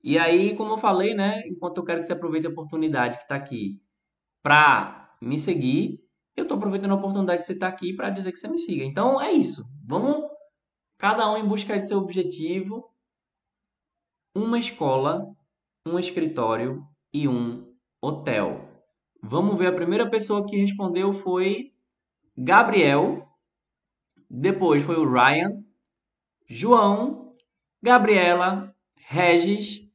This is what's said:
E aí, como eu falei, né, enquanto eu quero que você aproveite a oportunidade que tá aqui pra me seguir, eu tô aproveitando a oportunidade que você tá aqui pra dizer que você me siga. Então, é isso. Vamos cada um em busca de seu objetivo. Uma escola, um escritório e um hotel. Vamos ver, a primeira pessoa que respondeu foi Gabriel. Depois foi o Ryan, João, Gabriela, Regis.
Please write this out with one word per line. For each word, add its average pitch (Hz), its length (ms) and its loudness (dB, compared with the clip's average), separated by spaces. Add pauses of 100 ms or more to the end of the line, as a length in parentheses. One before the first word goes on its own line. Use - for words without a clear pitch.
E 147 140 0
aí, 175 380 4
como 214 180 -4
eu 214 60 -2
falei, 202 340 2
né, 208 320 -2
enquanto 175 320 -8
eu 170 60 -6
quero 170 160 -4
que 165 80 -8
você 175 60 -4
aproveite 160 340 -4
a - 20 -4
oportunidade 151 680 -4
que - 80 -20
tá 139 80 -6
aqui 110 440 -10 (600)
pra 143 800 4
me 127 160 -4
seguir, 147 600 -2 (360)
eu - 120 -4
tô - 80 -2
aproveitando 196 360 -2
a 196 40 4
oportunidade 196 440 -2
que 170 60 -8
você 180 100 -8
tá 185 120 -6
aqui 185 280 -6
pra 196 140 -6
dizer 190 220 -6
que - 80 -18
você - 80 -14
me 339 100 -4
siga. 160 260 -4
Então, 208 380 0
é 403 100 -2
isso. 247 320 0 (220)
Vamos 269 400 -2 (720)
cada 214 340 0
um 214 60 -2
em 214 100 -2
busca 208 320 -2
de 196 80 -6
seu 202 120 0
objetivo. 185 920 -6 (1500)
Uma 226 220 -2
escola, 143 680 -2 (600)
um 170 140 -2
escritório 135 840 -2 (300)
e 143 140 0
um 120 440 -4 (300)
hotel. 123 680 -4 (540)
Vamos 175 360 -2
ver, 180 100 0
a 180 80 0
primeira 196 340 0
pessoa 208 380 -2
que 202 100 -4
respondeu 196 560 0
foi 190 600 -2 (600)
Gabriel. 151 920 4 (1000)
Depois 165 540 2
foi 165 140 -2
o 147 160 2
Ryan, 151 520 2 (840)
João, 208 880 2 (480)
Gabriela, 196 920 4 (220)
Regis. 175 840 2 (140)